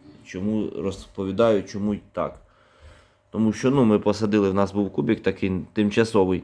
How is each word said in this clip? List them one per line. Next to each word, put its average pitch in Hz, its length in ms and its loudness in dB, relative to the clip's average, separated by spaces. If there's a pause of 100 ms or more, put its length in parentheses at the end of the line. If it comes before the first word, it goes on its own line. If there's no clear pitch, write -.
(240)
Чому 104 520 -4
розповідаю, 98 880 0
чому 104 300 -4
й 92 60 -8 (120)
так? - 340 -8 (840)
Тому 110 220 0
що, 127 180 0
ну, 135 140 4
ми 107 140 6
посадили, 104 520 2
в 95 40 -2
нас 98 180 0
був 98 200 -2
кубик 113 300 -2
такий 95 380 -2 (120)
тимчасовий, 104 720 2